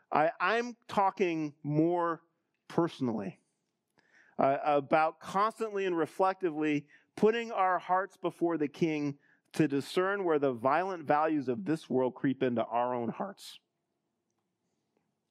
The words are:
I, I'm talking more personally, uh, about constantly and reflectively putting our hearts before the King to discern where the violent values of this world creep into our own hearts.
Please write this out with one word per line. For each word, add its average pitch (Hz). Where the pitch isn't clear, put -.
I, 156
I'm 226
talking 175
more 165
personally, 120
uh, 135
about 151
constantly 208
and 175
reflectively 156
putting 226
our 185
hearts 185
before 170
the 147
King 147
to 156
discern 185
where 160
the 139
violent 156
values 147
of 110
this 151
world 127
creep 135
into 120
our 123
own 117
hearts. -